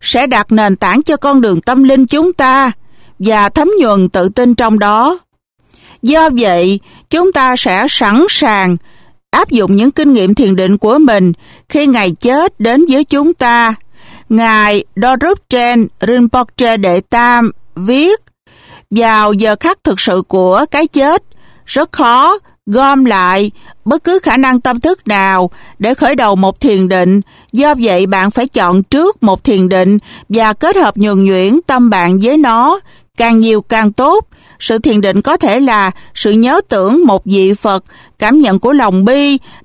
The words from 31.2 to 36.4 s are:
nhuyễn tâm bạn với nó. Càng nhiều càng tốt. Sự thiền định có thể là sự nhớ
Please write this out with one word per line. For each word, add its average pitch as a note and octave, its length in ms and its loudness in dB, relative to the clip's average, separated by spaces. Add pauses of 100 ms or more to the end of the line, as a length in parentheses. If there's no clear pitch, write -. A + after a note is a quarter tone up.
nhuyễn G3 420 0
tâm B3 220 2
bạn F#3 300 0
với B3 180 0
nó. C#4 420 0 (380)
Càng A#3 220 2
nhiều A3 220 0
càng A3 320 -2
tốt. E4 340 0 (320)
Sự - 180 -2
thiền A3 240 0
định G3 200 0
có D4+ 160 -2
thể B3 220 0
là G#3+ 320 0 (240)
sự G#3+ 160 -2
nhớ B3 380 2